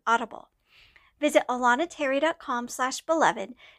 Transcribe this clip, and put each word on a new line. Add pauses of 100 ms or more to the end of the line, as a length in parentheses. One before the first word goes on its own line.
Audible. (720)
Visit
alana
terry
dot
com
slash
beloved (260)